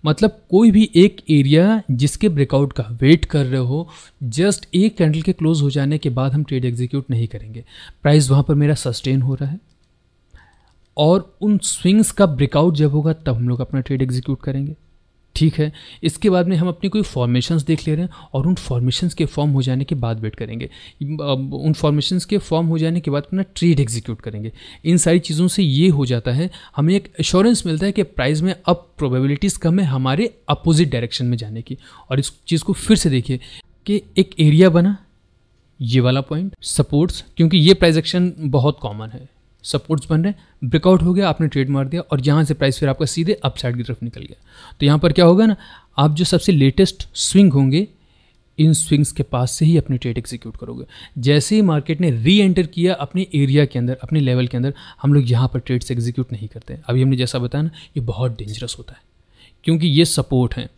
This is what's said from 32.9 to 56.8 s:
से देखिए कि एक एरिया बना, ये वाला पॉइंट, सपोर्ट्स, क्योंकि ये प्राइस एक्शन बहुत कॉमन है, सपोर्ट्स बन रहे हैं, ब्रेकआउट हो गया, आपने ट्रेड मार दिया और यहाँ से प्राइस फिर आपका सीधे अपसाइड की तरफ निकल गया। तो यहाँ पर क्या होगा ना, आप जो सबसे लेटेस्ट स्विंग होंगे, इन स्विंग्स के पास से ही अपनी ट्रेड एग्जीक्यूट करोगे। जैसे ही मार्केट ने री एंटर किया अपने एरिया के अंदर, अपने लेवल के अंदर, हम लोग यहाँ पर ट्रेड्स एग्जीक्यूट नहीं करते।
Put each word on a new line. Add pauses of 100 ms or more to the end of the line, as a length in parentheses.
से
देखिए (460)
कि (140)
एक
एरिया
बना, (840)
ये
वाला
पॉइंट,
सपोर्ट्स, (120)
क्योंकि
ये
प्राइस
एक्शन
बहुत
कॉमन
है, (360)
सपोर्ट्स
बन
रहे
हैं, (260)
ब्रेकआउट
हो
गया,
आपने
ट्रेड
मार
दिया
और
यहाँ
से
प्राइस
फिर
आपका
सीधे
अपसाइड
की
तरफ
निकल
गया। (440)
तो
यहाँ
पर
क्या
होगा
ना, (420)
आप
जो
सबसे
लेटेस्ट
स्विंग
होंगे, (720)
इन
स्विंग्स
के
पास
से
ही
अपनी
ट्रेड
एग्जीक्यूट
करोगे। (340)
जैसे
ही
मार्केट
ने
री
एंटर
किया
अपने
एरिया
के
अंदर,
अपने
लेवल
के
अंदर, (280)
हम
लोग
यहाँ
पर
ट्रेड्स
एग्जीक्यूट
नहीं
करते।